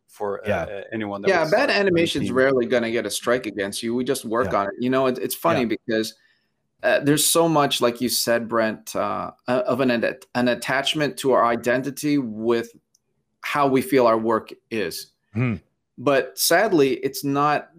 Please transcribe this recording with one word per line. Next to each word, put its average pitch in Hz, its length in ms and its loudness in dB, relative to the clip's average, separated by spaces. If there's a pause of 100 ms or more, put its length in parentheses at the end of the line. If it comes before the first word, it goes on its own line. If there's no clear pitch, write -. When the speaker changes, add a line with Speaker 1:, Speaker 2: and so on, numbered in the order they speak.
Speaker 1:
for, 101 400 -6
uh, - 20 -4
Speaker 2:
Yeah. 92 140 0
Speaker 1:
uh, 98 200 -8 (100)
anyone 104 300 -4
that 202 60 0
Speaker 3:
Yeah, 180 140 2
Speaker 1:
was 156 80 0
Speaker 3:
bad 269 140 4
Speaker 1:
on - 40 0
the 214 60 0
Speaker 3:
animation's 170 540 0
Speaker 1:
team. 120 60 -2
Speaker 3:
rarely 131 300 4
gonna 117 260 0
get 113 140 -2
a 104 60 -4
strike 123 340 -2
against 101 380 -6
you. 117 120 -4
We 123 80 -2
just 127 220 -2
work 113 280 0
Speaker 2:
Yeah. 104 80 2
Speaker 3:
on 98 80 -2
it. 101 120 -8
You 123 80 -2
know, 131 200 2
it, 123 100 -2
it's - 160 -6
funny 165 260 0
Speaker 2:
Yeah. 120 60 0 (100)
Speaker 3:
because, 110 380 -4 (680)
uh, - 180 2
there's 147 260 2
so 165 240 4
much, 143 320 2
like 120 180 0
you 123 80 0
said, 117 400 0
Brent, 110 480 -2
uh, 98 360 -4 (140)
uh, 127 200 0
of 127 140 -2
an 131 100 2
ad-, 113 340 -2 (100)
an 123 140 2
attachment 135 720 -2
to 135 140 0
our 104 120 4
identity 127 720 0
with 117 560 -2 (720)
how 147 260 0
we 131 140 2
feel 131 240 4
our 113 120 6
work 110 360 -2 (160)
is. 98 380 -6 (260)
Speaker 2:
Hmm. 117 220 -2 (440)
Speaker 3:
But 135 380 0
sadly, 170 600 4
it's - 260 -6
not 143 540 0